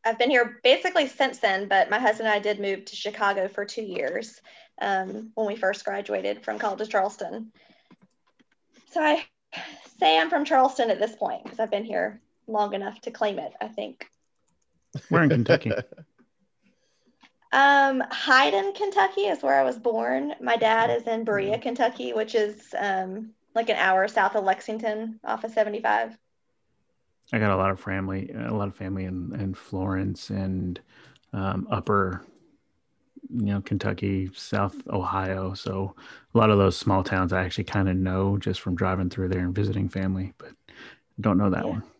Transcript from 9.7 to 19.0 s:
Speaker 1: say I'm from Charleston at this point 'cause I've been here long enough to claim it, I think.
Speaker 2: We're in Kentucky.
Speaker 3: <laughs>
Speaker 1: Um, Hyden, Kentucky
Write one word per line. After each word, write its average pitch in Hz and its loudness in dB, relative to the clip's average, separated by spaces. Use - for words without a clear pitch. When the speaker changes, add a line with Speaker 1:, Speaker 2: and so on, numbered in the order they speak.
Speaker 1:
say 320 6
I'm 320 2
from 302 0
Charleston 262 4
at 190 0
this 220 -2
point - -6
'cause - -12
I've 220 -2
been 208 -2
here 208 -4
long 208 0
enough 202 -8
to - -8
claim 208 -2
it, - -8
I 226 -6
think. 220 -12
Speaker 2:
We're 170 4
in 151 6
Kentucky. 131 2
Speaker 3:
<laughs> 117 -4
Speaker 1:
Um, 277 6
Hyden, 302 4
Kentucky 392 0